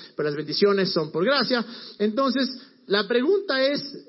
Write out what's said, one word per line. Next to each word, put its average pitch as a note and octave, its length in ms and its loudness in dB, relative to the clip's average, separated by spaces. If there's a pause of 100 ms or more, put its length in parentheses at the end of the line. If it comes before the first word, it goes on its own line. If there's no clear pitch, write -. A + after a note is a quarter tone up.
(180)
pero D3+ 100 -2
las D3 80 -2
bendiciones F3+ 560 2
son D#3 200 -2
por D#3+ 120 -2
gracia. B3 420 2 (340)
Entonces, B3 580 0 (300)
la G#3 180 2
pregunta C4+ 600 2
es, C#4+ 160 0 (280)